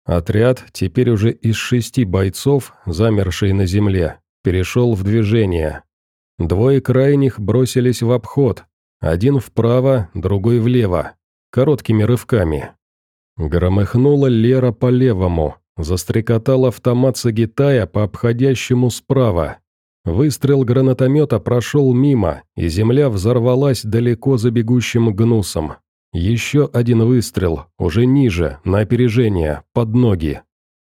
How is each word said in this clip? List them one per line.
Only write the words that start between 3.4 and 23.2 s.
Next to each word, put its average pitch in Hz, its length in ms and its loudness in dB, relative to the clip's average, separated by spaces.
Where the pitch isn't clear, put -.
на 98 120 0
земле, 95 540 -2
перешёл 95 500 0
в 92 100 -4
движение. 98 800 0
Двое 113 440 0
крайних 135 580 0
бросились 123 640 0
в 117 80 0
обход, 123 540 -2
один 107 400 0
вправо, 120 760 0
другой 101 460 0
влево, 110 540 0
короткими 120 520 0
рывками. 92 680 -2
Громыхнула 101 920 0
Лера 123 440 2
по 123 180 -2
левому, 92 680 0
застрекотал 113 880 0
автомат 123 520 0
Сагитая 113 720 0
по 104 160 -2
обходящему 123 880 0
справа. 101 640 -2
Выстрел 135 580 0
гранатомёта 131 760 2
прошёл 127 540 0
мимо, 120 500 0
и 85 120 -2
земля 117 420 2
взорвалась 123 760 0